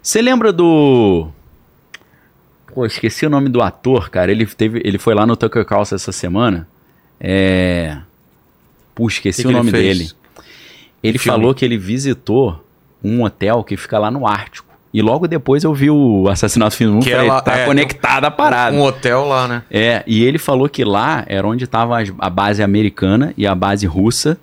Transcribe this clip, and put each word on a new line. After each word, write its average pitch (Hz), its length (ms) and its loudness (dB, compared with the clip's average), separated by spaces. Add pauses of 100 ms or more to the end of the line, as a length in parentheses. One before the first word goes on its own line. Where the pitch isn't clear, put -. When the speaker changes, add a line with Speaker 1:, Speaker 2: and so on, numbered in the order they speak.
Speaker 1:
Você - 200 -2
lembra 233 320 2
do, 135 720 4 (1500)
pô, 123 120 -4
esqueci 110 400 -4
o 156 40 0
nome 139 200 0
do 120 120 0
ator, - 480 0
cara. 90 220 0
Ele 110 140 0
teve, 110 400 -4
ele 98 140 -2
foi 113 160 2
lá 104 100 4
no 117 100 2
Tucker 110 300 -2
Carlson 104 300 -2
essa 95 160 -8
semana. 92 560 -2 (520)
É, 92 760 0 (960)
pô, 117 140 -4
esqueci - 340 -4
Speaker 2:
Que 127 60 -2
Speaker 1:
o - 20 2
Speaker 2:
que 127 60 2
ele - 20 2
Speaker 1:
nome 120 140 2
Speaker 2:
fez? 95 260 2
Speaker 1:
dele. 82 140 -6 (920)
Ele 110 160 0
Speaker 2:
Filme. 117 180 0
Speaker 1:
falou 117 160 2
que 131 120 -2
ele 117 120 -2
visitou 113 880 -2 (400)
um 117 200 -2
hotel 107 400 -2
que 101 140 -6
fica - 220 -4
lá 104 100 0
no 131 160 -6
Ártico. 104 400 -4 (260)
E 107 100 0
logo 131 260 2
depois 151 360 0
eu 165 100 0
vi 139 160 2
o 120 400 2
Assassinato 107 460 0
do - 20 -14
Fim 117 80 2
do 107 80 2
Mundo, 113 100 4
Speaker 2:
Que 127 80 2
Speaker 1:
falei, 127 160 2
Speaker 2:
ela 135 140 2
Speaker 1:
tá - 160 -2
Speaker 2:
é, 127 80 0
Speaker 1:
conectada 139 640 0
a 151 40 0
parada. 131 440 0
Speaker 2:
um 143 60 2
hotel 131 460 0
lá, 131 200 0
né? 120 220 -6
Speaker 1:
É, 113 380 0
e 113 160 2
ele 139 160 2
falou 131 300 0
que - 160 -4
lá 113 420 0
era 98 180 -2
onde 120 220 -2
tava 117 340 -2
as, 101 160 -6
a 95 120 -4
base 101 340 0
americana 104 760 0
e 104 80 -2
a 98 80 0
base 98 320 -2
russa 110 580 0